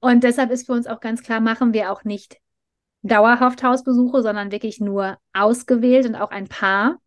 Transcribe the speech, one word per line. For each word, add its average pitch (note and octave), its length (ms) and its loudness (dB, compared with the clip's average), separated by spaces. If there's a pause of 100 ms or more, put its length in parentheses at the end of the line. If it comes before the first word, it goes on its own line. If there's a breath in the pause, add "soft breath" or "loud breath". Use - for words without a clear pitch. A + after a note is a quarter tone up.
Und A#3+ 220 4
deshalb B3 280 0
ist B3 160 -6
für B3+ 60 -6
uns A#3+ 140 -4
auch - 140 -12
ganz A#3 220 -8
klar, A3+ 180 -4
machen A3+ 320 0
wir G#3 180 -2
auch - 140 -10
nicht G#3 320 -10 (640)
dauerhaft A#3 600 2
Hausbesuche, B3+ 600 0
sondern G#3 300 -4
wirklich G#3 260 -8
nur G3 400 -4 (140)
ausgewählt B3 760 2
und A3 80 -4
auch G#3 160 -6
ein G3 180 -12
paar. G#3 580 0